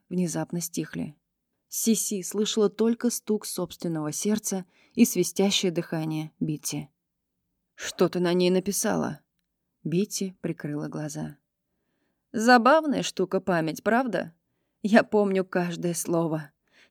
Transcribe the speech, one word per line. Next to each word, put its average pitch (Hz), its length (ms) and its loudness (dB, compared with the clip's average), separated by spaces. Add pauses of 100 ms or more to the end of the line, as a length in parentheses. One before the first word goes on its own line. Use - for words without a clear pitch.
(100)
внезапно 175 500 -2
стихли. 165 560 -8 (520)
Сиси - 540 -2
слышала 208 480 0
только 233 400 0
стук - 360 -4
собственного 165 640 -6
сердца 208 520 -4 (300)
и 240 100 6
свистящее 190 680 2
дыхание 160 680 -4
Битти. 151 480 -4 (840)
"Что - 340 0
ты 175 120 -2
на 175 120 2
ней 180 180 4
написала?" 180 720 0 (640)
Битти 185 560 -2
прикрыла 156 480 -6
глаза. 151 480 -8 (960)
"Забавная 247 720 6
штука 185 380 -2
память, 160 420 -2
правда? 214 520 0 (480)
Я 208 220 6
помню 196 400 2
каждое 175 500 -2
слово. 165 560 -2 (400)